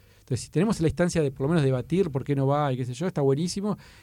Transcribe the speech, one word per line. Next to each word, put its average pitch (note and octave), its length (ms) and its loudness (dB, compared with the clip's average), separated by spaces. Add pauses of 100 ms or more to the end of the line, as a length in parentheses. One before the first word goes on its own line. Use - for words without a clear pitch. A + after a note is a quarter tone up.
(200)
Entonces, - 260 -4
si - 40 -20
tenemos G3+ 300 0
la D#3+ 80 2
instancia E3+ 340 0
de C#3 80 0
por C3+ 120 -8
lo C#3 80 0
menos E3 120 4
debatir C#3 480 0
por B2+ 140 -4
qué C#3+ 100 0
no C3+ 140 0
va C#3+ 240 2
y B2+ 40 -4
qué B2+ 80 -4
sé B2 100 -6
yo, D3+ 120 -4
está E3+ 160 -2
buenísimo. F3 560 0 (240)